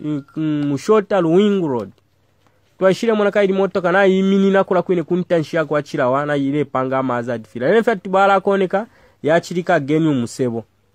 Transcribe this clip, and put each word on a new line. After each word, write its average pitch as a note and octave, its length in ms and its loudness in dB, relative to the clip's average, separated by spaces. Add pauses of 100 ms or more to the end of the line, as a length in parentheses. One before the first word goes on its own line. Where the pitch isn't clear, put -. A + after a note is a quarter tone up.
m-, D3+ 180 -4 (140)
m-, D3+ 300 -2
Mushota, G3 540 0
Luwingu F#3 480 2
Road. A2+ 220 -4 (880)
Tuwa F#3+ 120 4
ishile A3+ 220 0
mwana G#3 180 2
kaidi G3+ 220 2
moto F#3+ 300 -2
kana F#3 240 2
imini F#3+ 440 2
na F#3+ 140 4
kula F3+ 180 0
kwene F3 200 -2
kuntanshi E3+ 540 -2
ya D#3+ 80 0
kwa D3 180 -2
chilawa C#3 440 -2
na D3 100 -2
ile C#3+ 280 -2
panga C3 380 -2
maza A#2+ 360 -4
difila. A#2 320 -4
Nefa A3 260 2
tubala G3 440 2
koneka, G3 460 -2 (360)
ya D#3+ 180 2
chilika E3+ 400 -2
geni D#3 280 0
umusebo. A#2+ 560 -2 (300)